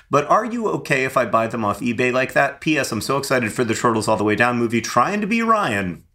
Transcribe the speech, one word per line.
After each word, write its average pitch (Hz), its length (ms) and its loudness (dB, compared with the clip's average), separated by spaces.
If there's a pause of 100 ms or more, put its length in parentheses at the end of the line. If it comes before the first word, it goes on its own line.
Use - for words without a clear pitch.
but 143 180 2
are 208 180 2
you 226 240 -4
okay 143 340 -2
if 131 140 0
I 123 80 2
buy 113 220 2
them 113 180 -4
off 101 160 -2
eBay 123 320 0
like 131 180 0
that? 139 300 0
P 151 160 0
S 127 160 -2
I'm 104 80 -4
so 135 160 -2
excited 123 340 0
for 127 140 -2
the 110 100 -2
Turtles 110 320 0
All 110 80 4
the 101 80 -2
Way 104 140 2
Down 120 200 2
movie. 117 220 0
Trying 151 400 0
to 208 80 -4
be 226 160 0
Ryan, 120 720 -2